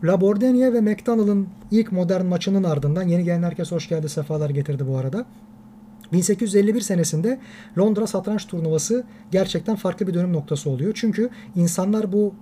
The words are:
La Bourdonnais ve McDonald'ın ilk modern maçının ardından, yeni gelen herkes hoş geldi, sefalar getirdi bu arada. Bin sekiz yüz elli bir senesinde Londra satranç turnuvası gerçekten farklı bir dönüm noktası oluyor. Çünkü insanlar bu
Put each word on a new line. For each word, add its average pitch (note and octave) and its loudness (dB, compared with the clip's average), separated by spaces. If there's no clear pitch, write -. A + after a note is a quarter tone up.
La F3 2
Bourdonnais B3 4
ve A#3 2
McDonald'ın G#3 0
ilk A3 2
modern F#3 0
maçının F#3 0
ardından, D#3 0
yeni F3 2
gelen E3+ 0
herkes E3+ -4
hoş E3 -4
geldi, D#3 -2
sefalar D3+ -4
getirdi C#3 -2
bu C3 -2
arada. C3+ -4
Bin F3+ 4
sekiz G3 0
yüz G3+ 6
elli G#3 2
bir A#3+ 0
senesinde F#3 0
Londra G#3+ 2
satranç G3+ -4
turnuvası D#3+ -2
gerçekten F#3+ 0
farklı F#3+ -4
bir F#3+ -4
dönüm F3 0
noktası D3 -2
oluyor. C#3 -2
Çünkü A3 0
insanlar F#3 0
bu G3+ 2